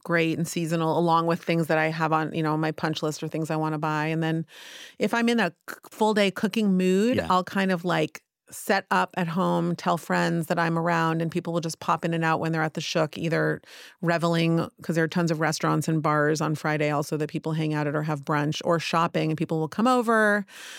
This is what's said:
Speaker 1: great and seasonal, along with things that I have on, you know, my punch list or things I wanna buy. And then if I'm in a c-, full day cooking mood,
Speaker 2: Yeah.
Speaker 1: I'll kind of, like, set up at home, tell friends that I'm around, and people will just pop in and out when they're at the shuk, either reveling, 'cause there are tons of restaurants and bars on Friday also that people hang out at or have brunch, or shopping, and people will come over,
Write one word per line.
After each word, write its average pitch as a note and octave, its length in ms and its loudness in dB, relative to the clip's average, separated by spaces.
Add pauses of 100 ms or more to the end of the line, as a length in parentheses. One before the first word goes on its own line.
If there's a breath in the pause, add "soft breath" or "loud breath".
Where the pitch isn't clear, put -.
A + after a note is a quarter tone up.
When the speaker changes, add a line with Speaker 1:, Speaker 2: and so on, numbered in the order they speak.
Speaker 1:
great E3 380 0
and E3 80 -2
seasonal, D#3+ 520 0
along E3 280 4
with E3+ 160 0
things E3 240 0
that D#3+ 120 2
I D#3 100 2
have D#3+ 240 -2
on, D#3 220 0
you D#3+ 80 -2
know, D#3 140 0
my D#3 140 0
punch D#3+ 320 -4
list D#3 200 -4
or D#3+ 60 -4
things D#3 220 -6
I D#3+ 60 -2
wanna D#3 220 -2
buy. D3+ 280 -2
And D#3+ 160 -2
then D#3+ 240 0 (520 loud breath)
if G#3 140 -2
I'm A#3 160 2
in A#3 120 2
a F3 120 0 (160)
c-, - 80 -12 (140)
full G#3+ 240 2
day G3+ 160 4
cooking G3 460 0
mood, F#3+ 400 2
Speaker 2:
Yeah. F#3+ 120 0
Speaker 1:
I'll F#3 160 4
kind F#3+ 280 0
of, F3 120 -2
like, D#3+ 360 0 (300)
set - 400 -2
up F#3 260 2
at F#3 100 0
home, F3 480 0
tell F3 220 0
friends E3+ 500 0
that E3+ 120 0
I'm E3 200 0
around, E3 440 0
and E3 100 -4
people E3+ 220 -4
will E3+ 80 -2
just D#3+ 180 -8
pop E3 240 -2
in E3+ 100 -2
and E3 80 -2
out D#3+ 180 2
when E3 120 -2
they're D#3+ 100 0
at D#3 120 -2
the E3+ 60 -6
shuk, D#3 380 -2
either D#3 440 -2 (400 loud breath)
reveling, E3 640 2 (140)
'cause E3+ 120 -2
there E3 80 2
are D#3+ 60 2
tons E3+ 220 2
of D#3 100 -2
restaurants D#3 480 0
and D#3+ 140 0
bars D3+ 400 2
on D#3 120 0
Friday D3+ 360 0
also D3+ 260 -2
that D3+ 140 -4
people D#3 220 -6
hang D#3 220 -2
out D3+ 140 0
at C#3+ 80 -2
or D3+ 60 -2
have D3+ 180 -4
brunch, D3 440 0
or E3+ 140 2
shopping, E3 520 0
and D#3+ 80 -2
people E3 200 -2
will D#3 80 -2
come G#3 220 -2
over, G#3+ 560 4 (340 loud breath)